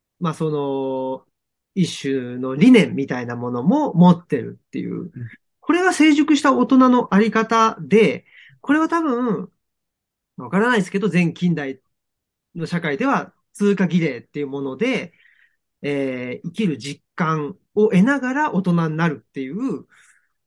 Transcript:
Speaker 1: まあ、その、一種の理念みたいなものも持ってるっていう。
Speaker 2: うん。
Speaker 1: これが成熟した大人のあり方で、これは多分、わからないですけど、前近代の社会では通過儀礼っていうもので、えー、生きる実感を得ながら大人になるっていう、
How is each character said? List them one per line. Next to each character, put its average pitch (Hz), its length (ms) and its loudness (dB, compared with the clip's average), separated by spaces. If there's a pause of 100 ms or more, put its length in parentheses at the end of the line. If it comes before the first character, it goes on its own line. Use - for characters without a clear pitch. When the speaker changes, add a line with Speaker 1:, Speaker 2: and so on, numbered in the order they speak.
(200)
Speaker 1:
ま 170 120 -4
あ、 - 40 -6
そ 160 140 -4
の、 135 760 -6 (500)
一 180 260 -2
種 127 360 -4
の 131 180 -6
理 202 160 6
念 190 240 6
み 135 120 -4
た 127 140 -6
い 120 40 -8
な 120 100 -8
も 120 160 -8
の 120 120 -4
も 269 320 0
持 175 160 8
っ 170 160 0
て - 100 -4
る 117 300 -8
っ - 20 -20
て 131 100 -10
い 117 120 -8
う。 113 120 -10
Speaker 2:
う - 20 -12
ん。 - 60 -16 (480)
Speaker 1:
こ - 140 -2
れ 359 80 0
が 370 120 2
成 311 200 6
熟 294 220 4
し 277 60 0
た 277 120 4
大 247 140 2
人 262 220 6
の 247 240 2
あ 196 60 6
り 220 120 4
方 226 500 2
で、 151 440 2 (360)
こ 277 120 0
れ 311 60 4
は 320 100 2
多 330 120 0
分、 240 500 -2 (840)
わ 127 120 -14
か 185 100 0
ら 226 100 2
な 247 60 2
い 214 40 2
で 180 60 0
す - 60 -18
け 196 80 -4
ど、 196 120 -2
前 170 220 2
近 175 220 0
代 135 240 -8 (760)
の 165 100 -8
社 170 160 -6
会 143 160 -4
で 247 80 -2
は 233 280 -2 (200)
通 202 220 2
過 190 120 0
儀 165 120 0
礼 147 200 -2
っ - 20 -20
て - 180 -12
い 143 40 -4
う 139 40 -6
も 139 140 -8
の 131 160 -8
で、 208 360 -4 (680)
え 131 640 -6
ー、 - 40 -8
生 165 40 -12
き 214 160 -2
る 143 100 -2
実 139 260 -14 (120)
感 156 420 -4 (180)
を 208 140 4
得 185 140 4
な 277 160 2
が 254 140 -4
ら 302 200 -2
大 185 80 -2
人 170 280 -2
に 156 80 -6
な 165 100 0
る 143 200 -6
っ - 40 -20
て 139 100 -10
い 131 100 -10
う、 208 340 -6 (600)